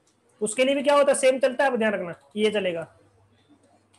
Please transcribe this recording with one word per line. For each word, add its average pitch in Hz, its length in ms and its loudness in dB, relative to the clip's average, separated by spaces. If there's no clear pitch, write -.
उसके 233 240 -2
लिए 277 100 2
भी 285 80 -2
क्या 285 100 2
होता 285 180 4
है, 269 60 0
Same 262 220 2
चलता 262 240 0
है, 269 80 2
आप 247 60 -2
ध्यान 220 160 0
रखना, 180 220 -8
ये 214 160 0
चलेगा। 180 360 -4